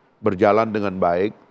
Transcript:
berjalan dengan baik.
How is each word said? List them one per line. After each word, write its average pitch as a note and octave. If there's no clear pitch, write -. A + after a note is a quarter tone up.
berjalan G#2+
dengan G2+
baik. F2+